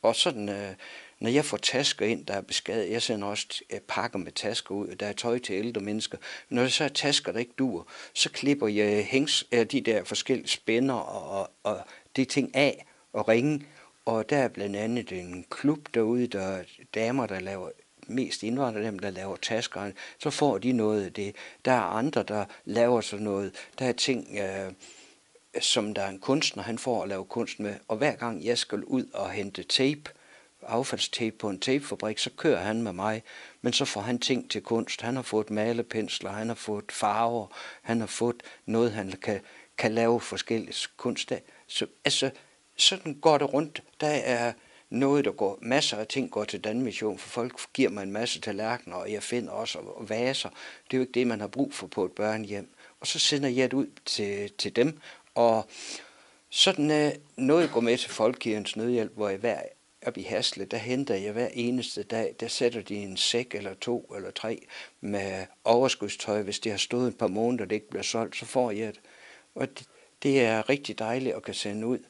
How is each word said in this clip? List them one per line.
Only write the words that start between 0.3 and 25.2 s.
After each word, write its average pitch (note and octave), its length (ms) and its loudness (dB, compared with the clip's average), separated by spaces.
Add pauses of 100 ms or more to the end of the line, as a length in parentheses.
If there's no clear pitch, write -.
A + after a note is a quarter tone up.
øh, G2+ 200 -6 (500)
når G#2+ 100 2
jeg C#3+ 160 6
får G#2+ 120 -2
tasker - 480 2
ind, A2 200 0
der G2+ 80 -4
er G2 80 -2
beskadiget, G2 500 -2
jeg A#2 100 0
sender G#2 260 0
også G#2 260 -4
t-, - 160 -8
øh, G2+ 100 -6
pakker G2+ 400 -4
med E2+ 120 -8
tasker - 440 -4
ud, G2+ 120 -4
og F#2 120 -10
der G#2 60 -2
er G2+ 80 -4
tøj A#2+ 260 0
til A2 160 -4
ældre A2 260 -2
mennesker. G#2 360 -4 (320)
Når A#2+ 120 2
der B2+ 80 6
så C#3 140 2
er D3 40 2
tasker, C#3+ 440 0
der G2 80 -2
ikke A#2+ 200 -4
dur, A2+ 280 0 (260)
så - 180 0
klipper C#3+ 360 2
jeg G#2 380 4
hængs-, C3+ 460 2
øh, A#2 140 6
de B2 160 0
der G#2+ 220 2
forskellige - 440 -2
spænder B2 480 2
og, G2 440 -4
og, G2 120 -4 (120)
og G#2 180 -2 (340)
de C3 100 4
ting - 300 0
af C3+ 300 4 (280)
og G#2+ 140 0
ringe. C#3+ 380 4 (400)
Og A2 240 0
der D3 80 4
er C3 100 4
blandt G2+ 280 -4
andet A2+ 360 -2
en F2+ 380 -8
klub D3 300 2 (140)
derude, A#2+ 340 4
der G#2 140 -4
er F#2+ 220 -4 (320)
damer, A#2 320 0
der F#2+ 120 -4
laver F#2 300 -6 (380)
mest A2+ 360 -2
indvandrere, A2+ 420 0
dem, G#2 140 -4
der G2+ 100 -4
laver F#2+ 260 -6
tasker. G2+ 560 -4 (280)
Så D3+ 100 -2
får C#3 280 2
de A#2+ 140 0
noget G#2+ 340 4
af F2 80 -10
det. G2+ 220 -6 (300)
Der B2+ 60 4
er B2 100 6
andre, G#2+ 420 0
der G#2 220 -2 (200)
laver A#2 360 4
sådan G#2+ 240 -6
noget. G2 260 -2 (280)
Der C3 60 -2
er B2 60 2
ting, B2 460 -2
øh, G2 340 -4 (880)